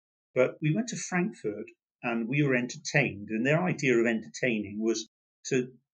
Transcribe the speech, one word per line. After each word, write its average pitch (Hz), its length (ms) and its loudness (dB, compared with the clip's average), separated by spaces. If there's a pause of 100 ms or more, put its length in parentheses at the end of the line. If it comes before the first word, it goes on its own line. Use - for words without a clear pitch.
(340)
but 127 280 2
we 156 140 2
went 233 140 -2
to - 80 -6
Frankfurt 135 680 -4 (380)
and 117 240 -2
we 143 160 2
were 135 120 4
entertained, 120 720 0
and 110 160 0
their 156 180 4
idea 131 340 2
of 117 80 4
entertaining 110 720 -2
was 110 280 -2 (400)
to 127 200 0 (260)